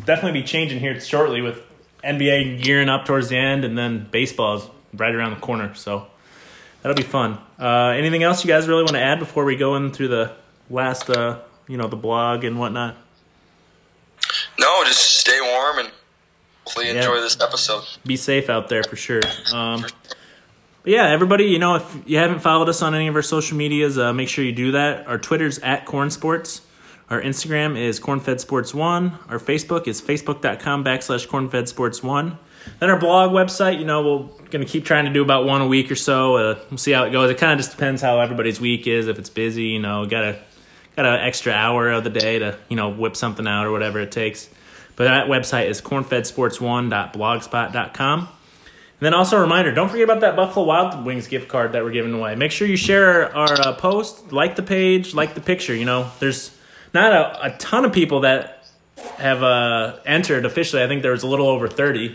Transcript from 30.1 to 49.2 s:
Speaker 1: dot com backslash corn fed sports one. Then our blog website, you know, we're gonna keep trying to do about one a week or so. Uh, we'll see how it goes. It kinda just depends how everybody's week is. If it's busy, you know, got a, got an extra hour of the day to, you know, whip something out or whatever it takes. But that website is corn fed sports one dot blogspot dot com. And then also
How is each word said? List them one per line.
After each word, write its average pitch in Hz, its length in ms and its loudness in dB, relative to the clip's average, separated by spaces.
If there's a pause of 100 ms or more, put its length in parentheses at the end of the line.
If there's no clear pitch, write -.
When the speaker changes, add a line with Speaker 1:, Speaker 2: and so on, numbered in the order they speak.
Speaker 1:
dot 123 180 -2
com 143 240 -2
backslash 131 420 -2
corn 135 220 -4
fed 120 200 -4
sports - 360 -4
one. 151 340 -4 (400)
Then 180 100 2
our 185 100 6
blog 185 340 6
website, 185 480 2
you 156 40 -6
know, 151 160 0 (400)
we're - 100 -20
gonna 143 140 -4
keep 156 200 -4
trying 151 220 2
to 139 40 -2
do 143 120 4
about 135 220 4
one 139 160 2
a 135 60 2
week 135 240 2
or 131 60 -2
so. 131 400 2
Uh, 110 180 2 (160)
we'll 131 80 -8
see 143 140 0
how 127 120 4
it 110 60 -2
goes. 127 180 4
It 127 100 0
kinda 160 180 4
just 135 160 -4
depends 135 280 -2
how 123 200 2
everybody's 117 400 0
week 120 260 -2
is. 117 220 0
If 104 100 -4
it's 95 120 -14
busy, 113 340 -4
you 110 160 -4
know, 104 260 -4
got 113 160 -4
a, 104 140 -4 (580)
got 143 100 0
an 123 160 4
extra 120 320 -2
hour 117 380 2
of 113 140 0
the 120 60 -2
day 113 280 0
to, 104 160 -4 (140)
you 120 80 -4
know, 104 140 -2
whip 107 260 -4
something 110 320 -4
out 104 180 -2
or 107 60 -2
whatever 107 260 -2
it 104 140 -6
takes. 110 360 -6 (460)
But 123 100 0
that 131 220 4
website 127 400 0
is 104 140 -4
corn 135 240 -4
fed 123 240 -2
sports - 320 -2
one 120 300 0
dot 101 220 -2
blogspot 113 600 -2
dot 120 200 -4
com. 143 280 0
And - 840 -10
then 165 80 4
also 185 220 4